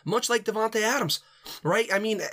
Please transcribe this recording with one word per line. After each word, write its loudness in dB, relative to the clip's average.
much 0
like 2
Davante 0
Adams, 0
right? 2
I 2
mean, 0